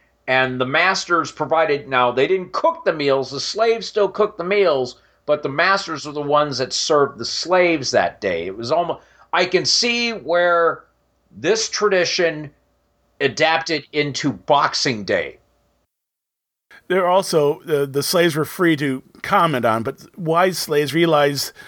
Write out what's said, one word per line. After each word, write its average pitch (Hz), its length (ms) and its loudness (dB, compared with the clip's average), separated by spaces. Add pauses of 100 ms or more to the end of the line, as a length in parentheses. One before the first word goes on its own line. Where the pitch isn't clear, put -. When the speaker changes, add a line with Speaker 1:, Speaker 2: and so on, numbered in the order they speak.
(260)
Speaker 1:
and 127 340 0
the 127 60 -2
masters 165 640 0
provided, 151 580 -2
now, 123 220 2
they 127 160 2
didn't 185 260 -2
cook - 320 -2
the 185 80 0
meals, 139 380 0
the 135 100 -8
slaves 226 460 -2
still 202 220 0
cooked 202 300 -2
the 170 60 -8
meals, 175 560 0 (260)
but 147 160 0
the 147 60 -4
masters 165 580 0
were 151 60 -10
the 147 100 -8
ones 147 360 0
that 127 140 -4
served 143 460 2
the 113 60 -8
slaves 165 680 0
that 92 300 0
day. 87 260 -2
It 95 100 -8
was 117 160 -6
almo-, 165 280 -2 (320)
I 180 140 2
can 180 180 0
see 240 480 0
where 170 720 0 (460)
this 180 380 -2
tradition 170 840 0 (680)
adapted 156 720 0
into 147 400 -2
Boxing 143 720 -2
Day. 87 340 -4 (1500)
Speaker 2:
There 185 180 2
also, 175 540 2
uh, 143 260 0
the 139 160 -2
slaves 170 340 2
were 156 80 0
free 165 320 0
to 131 260 -2 (200)
comment 165 420 2
on, 113 180 2
but - 360 -10
wise 170 400 0
slaves 147 340 -2
realized, 147 600 2 (160)